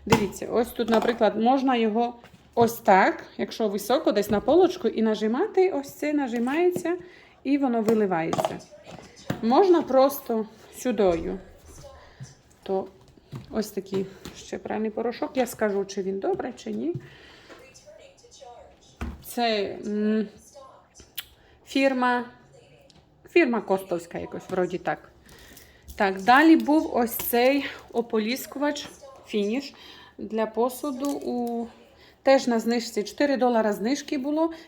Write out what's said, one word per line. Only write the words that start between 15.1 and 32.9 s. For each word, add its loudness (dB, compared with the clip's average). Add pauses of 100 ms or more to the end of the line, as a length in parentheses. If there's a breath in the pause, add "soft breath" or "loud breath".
Я 0
скажу, -2
чи -6
він -4
добрий, -4
чи -12
ні. -4 (2250 loud breath)
Це, -2 (100)
м, 0 (1400 soft breath)
фірма, 0 (1040)
фірма 4
Костовська -4
якось, -12
вроді -2
так. -6 (880 loud breath)
Так, 0
далі 8
був 2
ось 0
цей 0 (280 loud breath)
ополіскувач, -4 (380)
фініш -4 (440 loud breath)
для -4
посуду. -4
У... -4 (560 soft breath)
Теж 4
на 0
знижці, -2